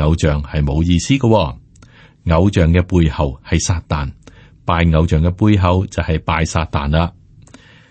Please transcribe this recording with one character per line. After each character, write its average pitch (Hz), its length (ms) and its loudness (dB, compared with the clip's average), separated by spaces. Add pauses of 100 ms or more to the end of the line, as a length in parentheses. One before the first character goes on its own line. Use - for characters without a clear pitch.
偶 78 140 2
像 73 260 -2
係 76 220 -4
冇 71 180 0
意 87 160 2
思 107 140 -2
嘅 139 60 2
喎。 107 380 0 (800)
偶 95 160 4
像 82 200 2
嘅 87 100 2
背 87 260 2
後 71 360 -4
係 85 140 -2
撒 82 300 -4
旦， 71 240 -6 (520)
拜 85 280 0
偶 80 140 2
像 80 160 0
嘅 87 80 0
背 104 280 2
後 92 280 0
就 - 160 -6
係 80 180 -2
拜 80 240 -2
撒 80 220 -2
旦 71 240 -4
啦。 82 220 0 (800)